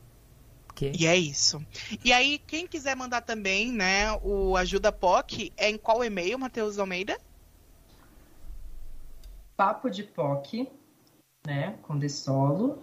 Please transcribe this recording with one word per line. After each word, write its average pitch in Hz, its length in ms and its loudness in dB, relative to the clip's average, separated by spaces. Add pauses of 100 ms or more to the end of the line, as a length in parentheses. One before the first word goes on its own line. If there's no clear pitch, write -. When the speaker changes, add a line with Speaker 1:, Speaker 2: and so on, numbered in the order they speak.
(760)
Speaker 1:
Quê? 139 220 -2
Speaker 2:
E 160 80 2
é 165 100 6
isso. 151 480 0 (400)
E 240 80 6
aí, 269 360 4
quem 330 200 -6
quiser 269 280 -4
mandar 247 260 -4
também, 214 500 -2
né, 202 400 4 (120)
o 190 340 2
Ajuda 185 340 4
poc, 202 640 2
é 208 140 2
em 214 80 -2
qual 226 260 2
e-mail, 202 360 -2
Matheus 214 400 -4
Almeida? 196 360 -2 (2500)
Speaker 3:
Papo 214 340 2
de 190 140 -4
poc, 156 640 -4 (800)
né, 151 380 -4
com 151 140 -4
D 143 120 -2
solo, 143 720 0